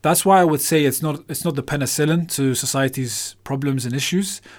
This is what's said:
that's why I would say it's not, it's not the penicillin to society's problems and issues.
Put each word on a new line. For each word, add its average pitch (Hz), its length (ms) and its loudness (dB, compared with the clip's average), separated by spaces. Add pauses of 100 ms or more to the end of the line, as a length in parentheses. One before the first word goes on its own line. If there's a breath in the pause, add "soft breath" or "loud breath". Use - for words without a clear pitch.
that's 165 240 2
why 190 140 8
I 180 60 6
would 151 160 2
say 156 240 2
it's 131 160 0
not, 151 260 -4
it's - 160 -8
not 160 120 -2
the 135 80 -4
penicillin 151 720 0
to 135 200 0
society's 131 880 -4
problems 135 420 -2
and 120 80 -4
issues. 180 480 -2 (180 loud breath)